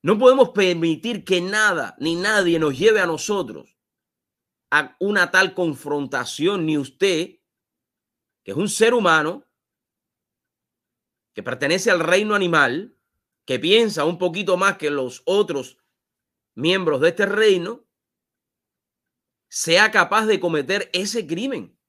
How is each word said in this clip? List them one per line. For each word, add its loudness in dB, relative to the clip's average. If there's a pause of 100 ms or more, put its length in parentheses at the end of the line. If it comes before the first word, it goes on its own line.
No 2
podemos 6
permitir -2
que 0
nada -2
ni -4
nadie 0
nos -2
lleve 4
a 0
nosotros -6 (920)
a -2
una 0
tal 2
confrontación, -4
ni 0
usted, -4 (1040)
que -12
es -6
un -2
ser 4
humano, 2 (1900)
que -12
pertenece -2
al 2
reino 0
animal, 0 (480)
que -4
piensa 2
un -2
poquito -2
más 0
que -4
los -6
otros -2 (760)
miembros 0
de 4
este 0
reino, 0 (1600)
sea 2
capaz 2
de 2
cometer -2
ese -4
crimen. -8 (100)